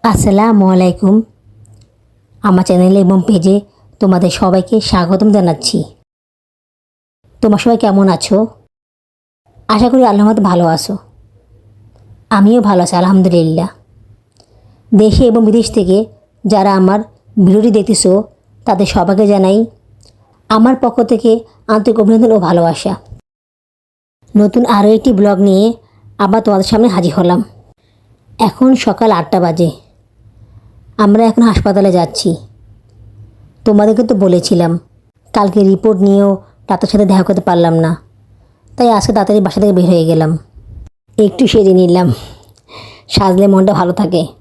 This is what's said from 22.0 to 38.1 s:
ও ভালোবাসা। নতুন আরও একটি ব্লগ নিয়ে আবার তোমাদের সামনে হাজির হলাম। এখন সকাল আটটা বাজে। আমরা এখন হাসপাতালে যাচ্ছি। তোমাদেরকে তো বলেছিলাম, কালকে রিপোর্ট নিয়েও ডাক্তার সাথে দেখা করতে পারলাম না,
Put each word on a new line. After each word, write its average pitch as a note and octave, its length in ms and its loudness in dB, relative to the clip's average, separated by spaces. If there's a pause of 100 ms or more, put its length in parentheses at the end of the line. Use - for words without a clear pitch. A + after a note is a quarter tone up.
ও - 20 2 (100)
ভালোবাসা। E3+ 460 -2 (1400)
নতুন G#3 300 0 (120)
আরও G3+ 220 2
একটি B3 220 0
ব্লগ G3+ 180 2 (100)
নিয়ে G3 180 2 (540)
আবার G3+ 260 0
তোমাদের G3 260 0
সামনে A3+ 240 2
হাজির F3 200 -2
হলাম। F3+ 240 0 (1000)
এখন B3 300 0 (160)
সকাল A3 240 -2 (100)
আটটা E3+ 260 -2
বাজে। E3 240 -2 (1300)
আমরা G#3+ 300 2
এখন A#3 140 0
হাসপাতালে G3+ 480 0
যাচ্ছি। F3 380 -4 (1300)
তোমাদেরকে G#3+ 400 2
তো A#3 120 -2
বলেছিলাম, F3 560 0 (600)
কালকে G#3 300 0
রিপোর্ট G3 380 0
নিয়েও G3+ 300 2 (340)
ডাক্তার F#3+ 260 -4
সাথে G#3 140 2
দেখা F#3+ 180 2
করতে F#3 260 -2
পারলাম E3+ 340 0
না, E3 80 -2 (840)